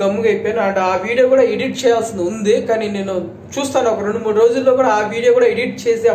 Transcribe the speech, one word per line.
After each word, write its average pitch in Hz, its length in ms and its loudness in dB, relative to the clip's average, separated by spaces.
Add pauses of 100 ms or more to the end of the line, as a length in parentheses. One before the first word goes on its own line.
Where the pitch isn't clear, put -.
గమ్ముగా 202 300 0
అయిపోయాను. 214 380 -2
And 190 80 -2 (120)
ఆ - 20 0 (140)
video 240 300 2
కూడా 254 180 4
edit 247 300 -4
చేయాల్సింది 226 480 0
ఉంది, 214 260 0 (140)
కానీ 220 140 -2 (120)
నేను 196 160 -4 (420)
చూస్తాను 262 380 -2
ఒక 202 160 -6
రెండు 226 160 -4
మూడు 214 180 -2
రోజుల్లో 262 380 4
కూడా 247 160 2
ఆ - 20 0 (160)
video 240 220 2
కూడా 247 160 4
edit 233 220 -4 (100)
చేసి 233 300 2